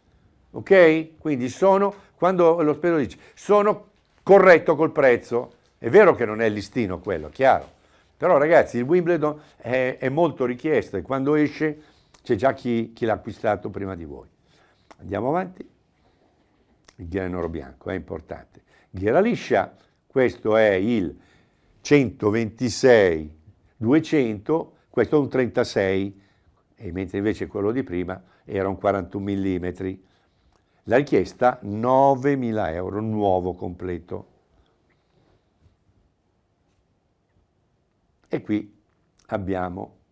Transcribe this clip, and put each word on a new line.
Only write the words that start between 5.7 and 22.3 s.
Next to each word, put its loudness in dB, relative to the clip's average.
È -8
vero 6
che -4
non -4
è 2
il 2
listino -6
quello, -6
chiaro. 0
Però 2
ragazzi, 2
il -2
Wimbledon 0
è, -4
è -4
molto -2
richiesto -4
e -4
quando -2
esce -2
c'è 0
già 0
chi, -4
chi -8
l'ha 0
acquistato -6
prima -10
di -14
voi. -18
Andiamo -6
avanti. -6
Il -18
ghiera -6
in -6
oro -6
bianco -14
è -6
importante. -14
Ghiera 0
liscia, 0
questo 0
è 4
il -2
centoventisei 2